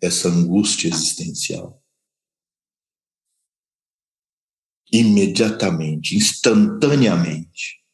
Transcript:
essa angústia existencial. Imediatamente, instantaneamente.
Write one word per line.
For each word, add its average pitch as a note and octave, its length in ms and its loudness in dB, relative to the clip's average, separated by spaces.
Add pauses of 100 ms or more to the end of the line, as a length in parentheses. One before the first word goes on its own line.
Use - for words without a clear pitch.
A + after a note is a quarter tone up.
essa F2 280 -2
angústia F2 600 0
existencial. - 960 -6 (3000)
Imediatamente, G2 1200 0
instantaneamente. G#2 1800 0